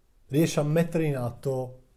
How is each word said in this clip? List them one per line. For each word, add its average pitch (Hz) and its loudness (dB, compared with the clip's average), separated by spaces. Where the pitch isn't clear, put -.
riesce 156 2
a 147 4
mettere 160 2
in 143 0
atto 127 -4